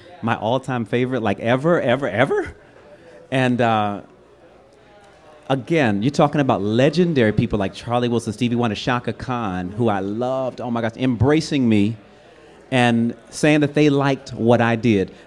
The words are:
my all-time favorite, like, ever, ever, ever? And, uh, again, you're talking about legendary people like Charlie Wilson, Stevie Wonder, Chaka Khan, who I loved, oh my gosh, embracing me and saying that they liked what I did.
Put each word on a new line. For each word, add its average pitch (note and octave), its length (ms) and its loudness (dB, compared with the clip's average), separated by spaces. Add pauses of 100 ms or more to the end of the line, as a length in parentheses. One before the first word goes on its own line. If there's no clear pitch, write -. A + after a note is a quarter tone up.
(220)
my A2+ 120 -2
all-time B2 520 -2
favorite, B2 360 -2
like, G2+ 160 0
ever, C3 420 0
ever, C3 280 0
ever? C#3+ 440 0 (800)
And, B2+ 300 0
uh, G#2+ 400 0 (1500)
again, B2+ 540 0
you're C3+ 80 0
talking D3 300 2
about A#2 220 0
legendary C3 720 2
people A2 260 0
like F#2+ 160 -4
Charlie A#2+ 340 -4
Wilson, A2+ 240 -2
Stevie A#2+ 240 -2
Wonder, A#2 200 0
Chaka A#2+ 360 -4
Khan, F#2+ 580 -6
who A2+ 180 -2
I G2 120 0
loved, B2 600 -4
oh A#2+ 100 -8
my A#2 100 -4
gosh, A2+ 160 -2
embracing C3 720 0
me G#2+ 280 2 (760)
and A#2 440 2 (160)
saying D3+ 300 2
that D3 140 0
they D3+ 160 4
liked C#3 420 -2
what A2+ 280 2
I A#2 160 2
did. G#2 360 2 (140)